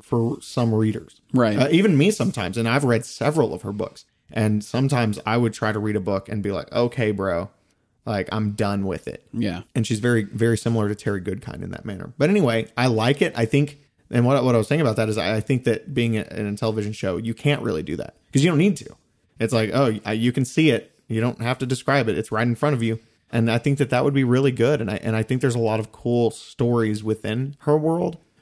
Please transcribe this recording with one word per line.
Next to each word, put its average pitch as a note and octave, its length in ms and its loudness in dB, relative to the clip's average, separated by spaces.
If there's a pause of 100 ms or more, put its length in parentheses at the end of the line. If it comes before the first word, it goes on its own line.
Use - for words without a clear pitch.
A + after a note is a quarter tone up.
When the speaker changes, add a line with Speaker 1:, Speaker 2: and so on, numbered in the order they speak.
Speaker 1:
for A#2 400 -2
some A#2 320 -2
readers. A2 460 -2 (140)
Speaker 2:
Right. A#2 240 4
Speaker 1:
Uh, C3 140 4
even F3+ 260 6
me E3+ 140 6
sometimes, G#2 460 -2
and A2+ 120 0
I've C#3 160 2
read A#2+ 200 2
several C#3+ 480 0
of - 100 -8
her G2+ 100 -6
books, - 320 -8 (260)
and G#2+ 320 0
sometimes B2 640 0
I A2 100 2
would A#2 180 2
try A2 200 -2
to G#2+ 60 -4
read G#2+ 180 0
a - 40 -4
book G2 280 -2
and G#2+ 140 -4
be G2+ 80 -4
like, F2+ 200 -6
"Okay, A#2 400 0
bro, G2 380 -2 (560)
like, G#2 260 -4
I'm G#2+ 200 -2
done G2+ 340 -2
with F2 220 -6
it." - 260 -12
Speaker 2:
Yeah. F#2+ 300 -4 (100)
Speaker 1:
And A2+ 120 0
she's A2 140 -2
very, A#2 260 2
very A2+ 340 0
similar A2+ 280 0
to G#2 80 -4
Terry G2+ 260 -4
Goodkind F#2 420 -8
in F#2 80 -10
that - 140 -12
manner. G2+ 340 -10
But D3 100 2
anyway, A#2+ 380 2 (100)
I B2 100 2
like A#2+ 340 2
it. F3+ 140 0
I A#2 100 0
think, C#3 340 0 (320)
and A#2+ 140 2
what, C3 200 4
what B2+ 100 4
I - 40 4
was G#2+ 80 0
saying D3+ 140 2
about A2+ 160 2
that A2+ 120 0
is G#2+ 80 -4
I, G2+ 180 0
I G#2+ 60 0
think B2 240 0
that A#2+ 280 -2
being A#2 240 0
a, G#2+ 40 -2 (100)
in G#2+ 140 -6
a G#2 100 -4
television G#2+ 380 -4
show, F#2+ 240 -4
you A2+ 160 -6
can't - 300 0
really F#2 200 -4
do - 140 -6
that - 180 -10 (160)
'cause C3+ 120 2
you F3 60 4
don't D#3 100 2
need F#3+ 180 4
to. - 180 -18 (440)
It's A2+ 140 -2
like, A2 200 0
oh, A#2+ 320 2
y-, G2+ 80 -4
you A2+ 180 2
can B2+ 140 -2
see D3+ 240 2
it. - 240 0 (160)
You A2 100 -2
don't A#2 220 -2
have A#2+ 160 -2
to - 80 -6
describe B2+ 420 0
it. F#2+ 100 0
It's A2 140 -4
right A2 160 0
in A#2+ 80 0
front D3 200 0
of A#2 80 -2
you. A2+ 160 -2 (320)
And A#2 200 2
I A#2 60 2
think C#3 220 0
that B2+ 100 0
that B2+ 140 2
would C#3 100 2
be C#3 100 2
really B2+ 280 4
good. A#2 300 2
And G#2 80 -4
I, G2+ 80 -4
and A2 180 -2
I A2 80 0
think B2+ 180 -2
there's B2 140 2
a B2 40 -2
lot A2 200 0
of A2 120 -8
cool A#2+ 400 2
stories A2+ 720 0
within A2 580 -4
her D3+ 140 2
world E3 420 0 (240)